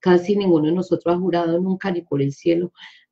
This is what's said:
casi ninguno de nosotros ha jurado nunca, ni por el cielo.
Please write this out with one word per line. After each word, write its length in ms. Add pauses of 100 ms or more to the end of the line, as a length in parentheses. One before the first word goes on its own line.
casi 360
ninguno 300
de 60
nosotros 420
ha 40
jurado 420
nunca, 320
ni 100
por 200
el 100
cielo. 400 (400)